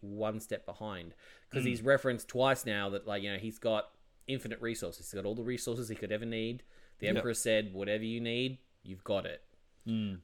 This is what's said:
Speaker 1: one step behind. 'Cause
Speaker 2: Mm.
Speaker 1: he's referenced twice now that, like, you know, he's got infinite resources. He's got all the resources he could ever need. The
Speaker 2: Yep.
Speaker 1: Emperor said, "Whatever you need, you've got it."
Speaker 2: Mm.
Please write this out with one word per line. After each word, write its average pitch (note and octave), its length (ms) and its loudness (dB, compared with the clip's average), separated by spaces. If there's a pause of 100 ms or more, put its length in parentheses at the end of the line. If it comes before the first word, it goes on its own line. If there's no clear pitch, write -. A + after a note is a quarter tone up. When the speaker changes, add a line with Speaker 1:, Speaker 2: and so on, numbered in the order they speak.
Speaker 1:
one G#2+ 380 -2
step - 260 -6
behind. F#2 480 -8 (360)
'Cause C3 140 -2
Speaker 2:
Mm. - 40 4
Speaker 1:
he's A#2+ 140 0
referenced C3 460 4
twice C3 380 4
now G2+ 240 0
that, G2+ 160 -4
like, G2+ 160 -2
you G2+ 100 -2
know, G2 60 -2
he's A2 200 -6
got A2 320 2 (360)
infinite B2+ 340 -4
resources. A2 500 -4
He's - 40 -10
got G2 120 -2
all G#2 80 0
the A#2+ 80 -4
resources A#2+ 460 -2
he A2 80 -4
could G#2+ 160 -4
ever G#2+ 140 -2
need. A2+ 360 -2 (360)
The G2+ 80 -2
Speaker 2:
Yep. G2+ 100 4
Speaker 1:
Emperor A#2 180 0
said, G#2+ 380 4
"Whatever G2+ 320 0
you A#2 160 -2
need, B2 380 0 (260)
you've F#2+ 200 -12
got G2 220 2
it." D2+ 160 -6 (460)
Speaker 2:
Mm. G#2 360 0